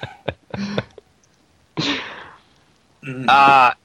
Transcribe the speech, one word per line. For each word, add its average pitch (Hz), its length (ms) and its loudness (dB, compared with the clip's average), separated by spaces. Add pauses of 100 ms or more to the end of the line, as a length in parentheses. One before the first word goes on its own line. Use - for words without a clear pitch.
(3250)
Uh, 135 440 6 (120)